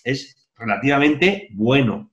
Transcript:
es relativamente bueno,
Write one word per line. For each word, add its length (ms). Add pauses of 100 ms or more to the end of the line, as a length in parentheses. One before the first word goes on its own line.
es 540
relativamente 960
bueno, 600